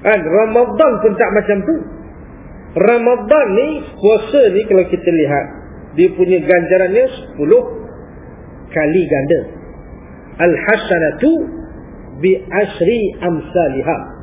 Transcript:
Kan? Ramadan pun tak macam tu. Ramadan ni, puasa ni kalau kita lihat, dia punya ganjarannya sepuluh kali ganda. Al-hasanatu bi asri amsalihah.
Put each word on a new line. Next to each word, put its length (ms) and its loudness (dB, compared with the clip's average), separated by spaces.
Kan? 160 2
Ramadan 800 2
pun 160 4
tak 160 0
macam 320 0
tu. 120 -2
Ramadan 680 4
ni, 120 2
puasa 560 2
ni 160 2
kalau 240 4
kita 160 -2
lihat, 380 0
dia 160 4
punya 320 2
ganjarannya 640 2
sepuluh 800 0
kali 400 0
ganda. 320 0
Al-hasanatu 840 0
bi 160 4
asri 800 -2
amsalihah. 840 -2